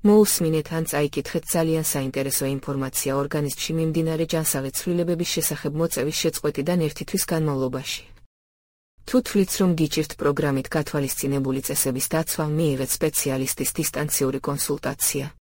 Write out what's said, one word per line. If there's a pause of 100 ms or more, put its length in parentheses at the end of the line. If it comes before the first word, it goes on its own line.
მოусმინეთ
ან
წაიკითხეთ
ძალიან
საინტერესო
ინფორმაცია
ორგანიზმში
მიმდინარე
ჯანსაღი
ცვლილებების
შესახებ
მოწევის
შეწყვეტიდან
ერთი
თვის
განმავლობაში. (1040)
თუ
თვლით,
რომ
გიჭირთ
პროგრამით
გათვალისწინებული
წესების
დაცვა,
მიიღეთ
სპეციალისტის
დისტანციური
კონსულტაცია. (180)